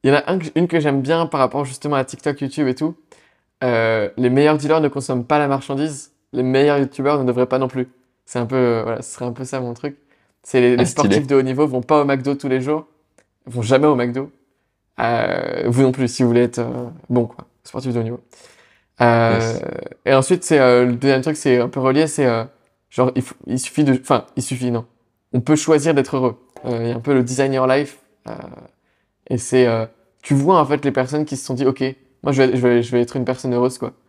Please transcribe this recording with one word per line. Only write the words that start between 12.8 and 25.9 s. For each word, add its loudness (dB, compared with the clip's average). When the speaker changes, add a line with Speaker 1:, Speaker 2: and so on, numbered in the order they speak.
Speaker 1:
vont -6
jamais 4
au 4
McDo. -4
Euh, -2
vous 2
non 2
plus, -2
si -2
vous 4
voulez 4
être, -2
euh, -8
bon, 0
quoi, -18
sportif -8
de -2
haut -4
niveau. -8
Euh, 4
Speaker 2:
Yes. -4
Speaker 1:
et 2
ensuite, 2
c'est, 4
euh, 6
le 0
deuxième 2
truc, -2
c'est 2
un 0
peu -6
relié, 2
c'est, 0
euh, 0
genre, 0
il -2
faut, -12
il -4
suffit -2
de, 2
enfin, -2
il -4
suffit, -4
non. -4
On 0
peut 2
choisir 2